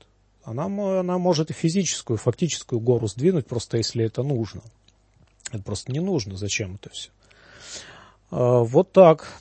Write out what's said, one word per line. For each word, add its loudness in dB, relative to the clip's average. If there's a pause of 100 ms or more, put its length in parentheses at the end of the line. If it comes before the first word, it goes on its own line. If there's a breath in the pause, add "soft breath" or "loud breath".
(420)
Она -8
мо-, -4
она -2
может 0
и -8
физическую, -2
фактическую -2
гору 2
сдвинуть, 0
просто -4
если -2
это -2
нужно. -4 (920)
Это -8
просто -8
не -4
нужно. -4
Зачем -6
это -20
всё? -16 (1200 loud breath)
А, 2
вот 2
так. 8 (120)